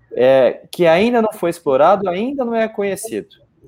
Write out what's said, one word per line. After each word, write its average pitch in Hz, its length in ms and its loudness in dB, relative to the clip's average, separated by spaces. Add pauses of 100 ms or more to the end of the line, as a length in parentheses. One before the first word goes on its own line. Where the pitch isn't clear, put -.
(140)
é, 127 480 2 (100)
que 175 160 0
ainda 220 340 2
não 214 120 -2
foi 170 160 -4
explorado, 170 600 0
ainda 247 360 -6
não 233 100 -6
é 220 140 -2
conhecido. 202 580 -8 (400)